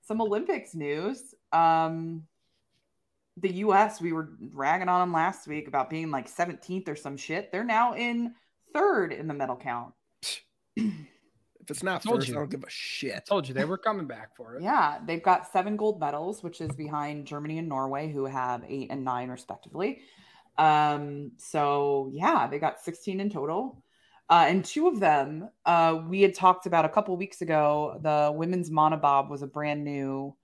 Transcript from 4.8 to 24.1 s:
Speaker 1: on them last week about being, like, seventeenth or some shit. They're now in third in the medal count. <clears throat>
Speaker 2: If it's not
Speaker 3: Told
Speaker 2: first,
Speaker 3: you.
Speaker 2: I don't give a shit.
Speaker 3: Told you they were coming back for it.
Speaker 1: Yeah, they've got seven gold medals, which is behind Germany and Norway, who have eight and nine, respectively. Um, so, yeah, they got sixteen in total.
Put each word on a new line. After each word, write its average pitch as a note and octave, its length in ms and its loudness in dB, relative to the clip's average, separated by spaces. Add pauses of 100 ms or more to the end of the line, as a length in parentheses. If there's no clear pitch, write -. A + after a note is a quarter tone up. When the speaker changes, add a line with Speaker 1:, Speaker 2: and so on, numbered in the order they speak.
Speaker 1:
on F3+ 120 4
them F3+ 120 0
last E3+ 340 -2
week D3+ 220 -8
about C3+ 200 0
being, D#3+ 220 -6
like, C3 180 -4
seventeenth F3 600 -6
or C#3+ 80 -6
some C#3 200 -10
shit. E3+ 360 -6
They're G3+ 120 -4
now A#3 300 2
in A#3 400 -4 (400)
third D4+ 380 2
in D#3+ 160 -8
the D3 60 -4
medal C3 220 -4
count. A#2+ 380 -8 (840)
<clears throat> A3 60 -2 (840)
Speaker 2:
If - 60 -16
it's D3 140 -8
not F#3 180 -2
Speaker 3:
Told A#3 140 2
Speaker 2:
first, C#3 120 0
Speaker 3:
you. B2 60 -6
Speaker 2:
I C#3+ 40 -4
don't D3 120 -6
give C3+ 140 -8
a - 60 -18
shit. - 540 -8
Speaker 3:
Told F#3 220 0
you C3+ 80 -8
they C3+ 100 0
were F3+ 140 -4
coming G3 300 -4
back A2+ 280 -14
for A3+ 200 -16
it. D#3+ 80 -10
Speaker 1:
Yeah, F#3 420 2
they've E3 160 -4
got F3+ 300 4
seven G3+ 240 0
gold G#3 240 0
medals, D#3 420 -4
which E3+ 180 -10
is D#3+ 140 -6
behind D3 500 -6
Germany D3+ 340 -6
and E3+ 100 -6
Norway, C#3 420 -4
who C#3 140 -2
have B2+ 420 -4
eight C3 240 -8
and C3+ 140 -6
nine, B2+ 260 -4
respectively. E3 720 -8 (580)
Um, D3 800 2
so, C#3+ 760 0
yeah, D#3+ 360 2
they C#3+ 100 -4
got D#3 220 -2
sixteen F#3 400 -6
in G3+ 100 -2
total. E3+ 500 -4 (480)